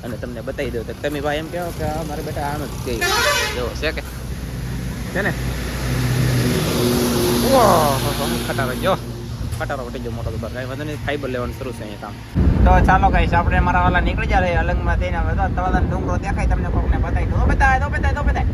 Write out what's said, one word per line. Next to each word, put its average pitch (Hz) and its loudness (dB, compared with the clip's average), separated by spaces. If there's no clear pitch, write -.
અને 123 -8
તમને 120 -8
બતાવી 131 -4
દઉં 117 -4
તો - -8
તમે 147 -4
ભાઈ 147 -2
એમ 160 -6
કહો 170 -6
કે 156 -4
અમારે 156 -4
બેટા 147 -4
આમ 147 -4
જ 123 -8
કેરી. 120 -2
જો, - -2
છે 151 -2
કે? - -6
છે 180 -2
ને? 190 -2
ઓહો, 156 4
ખટારો, 135 -2
જો. 147 0
ખટારો 143 -4
ઉઠી 120 -8
ગયો 120 -6
મોટો 113 -6
તો. - -6
કાંઈ 120 -6
વાંધો 139 -6
નહીં, 147 -6
ફાઈબર 139 -4
લેવાનું 123 -4
શરૂ 127 -8
છે 117 -10
અહીંયા 104 -10
કામ. 107 -10
તો 185 8
ચાલો 190 6
ગાઈસ, 170 2
આપણે 175 4
મારા 180 4
ઓલા 180 4
નીકળી 180 0
જાય 180 2
અલંગમાં 170 0
થઈને. 180 -2
હવે 165 0
તો 185 0
તવાદાનો 180 2
ડુંગરો 180 -2
દેખાય 196 -2
તમને, 180 0
કોકને - 0
બતાવી - 0
દો. - 2
બતાય, 269 4
તો 294 -2
બતાય, 226 0
તો 262 -2
બતાય. 254 2